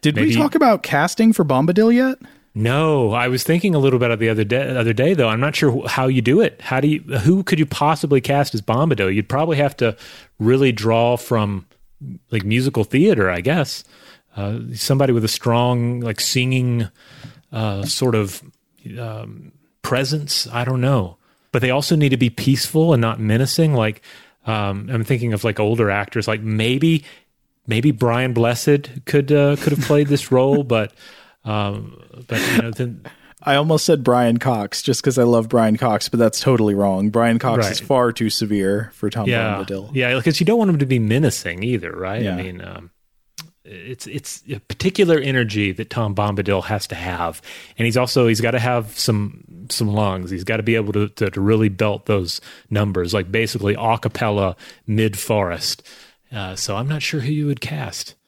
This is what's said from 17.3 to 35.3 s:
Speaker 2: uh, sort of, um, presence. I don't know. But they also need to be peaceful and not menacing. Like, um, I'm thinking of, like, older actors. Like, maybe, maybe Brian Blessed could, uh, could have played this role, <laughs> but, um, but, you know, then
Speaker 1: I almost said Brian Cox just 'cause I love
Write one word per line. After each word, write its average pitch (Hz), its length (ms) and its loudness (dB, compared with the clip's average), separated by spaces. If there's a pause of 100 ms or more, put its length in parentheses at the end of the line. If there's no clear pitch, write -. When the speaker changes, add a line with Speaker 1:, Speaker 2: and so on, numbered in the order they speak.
Speaker 2:
uh, 104 340 -4
sort 117 300 -2
of, 104 260 -4 (580)
um, 110 520 -14 (320)
presence. 139 640 -4
I 120 180 -4
don't 131 160 -2
know. 120 360 0 (340)
But 120 100 0
they 127 80 0
also 139 260 0
need 147 140 4
to 131 80 2
be 123 140 2
peaceful 156 600 2
and 120 80 4
not 113 180 0
menacing. 131 560 2
Like, 107 260 0 (460)
um, 104 440 -4
I'm 113 120 -2
thinking 120 300 0
of, 101 100 -4
like, 110 160 -2
older 107 320 2
actors. 101 360 -2
Like, 107 140 -2
maybe, 123 640 2 (640)
maybe 120 240 2
Brian 120 420 0
Blessed 123 720 0
could, 139 260 0
uh, 143 260 4
could - 160 0
have 143 120 -2
played 147 220 2
this 139 240 0
role, 139 320 4
<laughs> - 0 -
but, 113 300 -2 (520)
um, 104 560 -6 (260)
but, 113 120 -4
you 123 220 0
know, 117 100 -4
then 117 340 -8 (360)
Speaker 1:
I 139 140 2
almost 156 300 2
said 147 180 2
Brian 123 340 4
Cox 113 440 -2
just - 200 -2
'cause 131 160 0
I 123 60 4
love 117 240 4